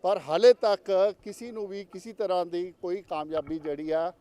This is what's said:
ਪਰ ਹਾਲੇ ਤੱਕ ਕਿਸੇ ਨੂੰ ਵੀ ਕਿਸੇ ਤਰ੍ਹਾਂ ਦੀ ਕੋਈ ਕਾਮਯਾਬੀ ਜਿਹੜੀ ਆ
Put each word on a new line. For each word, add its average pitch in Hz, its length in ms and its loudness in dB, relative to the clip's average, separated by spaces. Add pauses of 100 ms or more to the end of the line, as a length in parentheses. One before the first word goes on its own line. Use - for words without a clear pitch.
ਪਰ 190 180 0 (100)
ਹਾਲੇ 214 240 8
ਤੱਕ 196 600 2 (100)
ਕਿਸੇ 233 280 -14
ਨੂੰ 214 160 -8
ਵੀ 202 160 -10
ਕਿਸੇ 196 300 -16
ਤਰ੍ਹਾਂ 180 320 -2
ਦੀ 175 360 -6
ਕੋਈ 180 200 -4
ਕਾਮਯਾਬੀ 156 580 -6
ਜਿਹੜੀ 156 320 -6
ਆ 165 300 -2